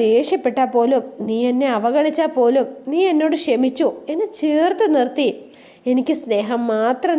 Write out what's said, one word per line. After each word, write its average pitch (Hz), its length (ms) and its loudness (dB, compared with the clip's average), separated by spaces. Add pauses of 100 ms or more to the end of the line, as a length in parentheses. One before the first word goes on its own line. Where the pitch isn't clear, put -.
ദേഷ്യപ്പെട്ടാൽ 254 720 2
പോലും, 240 300 2 (240)
നീ 220 100 -2 (120)
എന്നെ 254 260 0
അവഗണിച്ചാൽ 302 580 0
പോലും, 254 320 2 (240)
നീ 311 100 -2 (120)
എന്നോട് 311 320 2
ക്ഷമിച്ചു, 254 440 0 (240)
എന്നെ 381 160 -2 (120)
ചേർത്ത് 330 460 2 (100)
നിർത്തി. 254 300 0 (640)
എനിക്ക് 254 300 0
സ്നേഹം 226 420 -2 (100)
മാത്രം 254 480 0